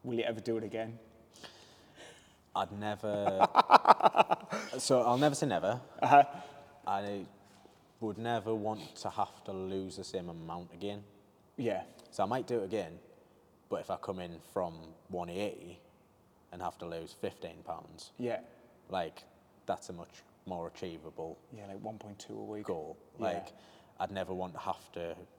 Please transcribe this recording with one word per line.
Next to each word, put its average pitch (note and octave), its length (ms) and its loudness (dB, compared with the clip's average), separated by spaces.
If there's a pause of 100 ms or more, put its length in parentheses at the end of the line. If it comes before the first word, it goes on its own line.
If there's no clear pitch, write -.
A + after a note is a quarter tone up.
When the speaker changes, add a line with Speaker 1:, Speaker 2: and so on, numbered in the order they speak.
Speaker 1:
will B2 120 -2
you A#2 80 2
ever A2+ 160 0
do A2+ 180 0
it A2+ 60 -2
again? A2+ 360 -6 (1600)
Speaker 2:
I'd F#2+ 160 0
never. G#2+ 800 2
Speaker 1:
<laughs> - 40 8 (1200)
Speaker 2:
So B2+ 240 6
I'll A#2+ 160 6
never C#3+ 180 6
say D3 120 0
never. G2 320 2 (220)
Speaker 1:
Uh-huh. C#3+ 220 12 (640)
Speaker 2:
I G2+ 380 -2 (760)
would G#2 180 -4
never A2+ 380 0
want G#2+ 420 -4
to - 120 -6
have - 360 -2
to G#2 60 -8
lose F#2+ 460 -4
the G2 60 -10
same F2 260 -6
amount E2+ 440 -10
again. G2+ 300 -8 (540)
Speaker 1:
Yeah. G#2 260 -2 (260)
Speaker 2:
So - 140 0
I - 20 4
might B2 220 -2
do A#2+ 120 0
it G2 60 -2
again, F#2 280 -2 (760)
but - 120 -2
if - 100 -6
I F2+ 60 -2
come F#2+ 220 -6
in E2+ 200 -8 (140)
from F2+ 200 -2 (360)
one F2 200 -4
eighty F2+ 500 -6 (720)
and F2+ 100 -10
have F2 180 -4
to F2+ 60 -8
lose E2 280 -8
fifteen E2+ 520 -8
pounds, - 520 -12
Speaker 1:
Yeah. A#2+ 220 -2 (500)
Speaker 2:
like, F2+ 340 -4 (420)
that's - 240 -4
a F#2 40 -10
much E2+ 300 -14 (220)
more F2 220 -6
achievable E2 680 -10 (180)
Speaker 1:
Yeah, G#2 120 -14
like, G2 160 -12
one G#2+ 140 -8
point G#2 220 -14
two A2 200 -12
a G#2+ 40 -8
week. G#2+ 220 -8
Speaker 2:
goal. D#2+ 320 -4 (220)
Speaker 1:
Yeah. F#2+ 60 -2
Speaker 2:
Like, F#2+ 220 0 (520)
I'd F#2 120 -2
never F#2+ 220 -2
want F#2 200 -4
to D2+ 60 -8
have - 340 -6
to E2+ 220 -6 (240)